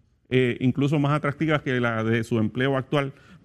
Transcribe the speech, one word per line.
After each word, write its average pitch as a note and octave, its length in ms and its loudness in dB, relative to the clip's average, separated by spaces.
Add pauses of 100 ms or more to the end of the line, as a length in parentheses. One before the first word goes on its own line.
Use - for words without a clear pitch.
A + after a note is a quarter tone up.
(300)
eh, B2 300 2
incluso C#3 380 0
más C#3+ 140 2
atractivas D3+ 480 -2
que B2+ 200 -2
la A2+ 220 -2
de A2+ 220 0
su A#2 140 0
empleo B2 400 0
actual C#3 340 -2 (320)